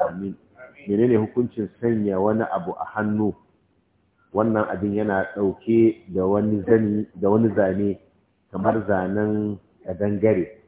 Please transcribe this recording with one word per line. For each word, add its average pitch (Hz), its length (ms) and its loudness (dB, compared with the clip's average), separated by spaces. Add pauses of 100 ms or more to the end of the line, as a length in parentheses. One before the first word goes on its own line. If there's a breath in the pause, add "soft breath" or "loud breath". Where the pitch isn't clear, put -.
amin. 95 320 -6 (500)
Menene 113 320 2
hukuncin 107 600 -2
sanya 104 420 -2
wani 107 220 2
abu 92 320 -4
a - 100 -10
hannu? 107 480 -2 (1000)
Wannan 110 320 2
abin 101 320 -4
yana 98 320 0
ɗauke 110 800 0
da 92 160 0
wani 104 360 0
zani, 107 500 2
da 98 180 0
wani 113 240 4
zane 98 360 0 (600)
kamar 107 320 -2
zanen 104 720 -2 (300)
kadangare. 101 800 0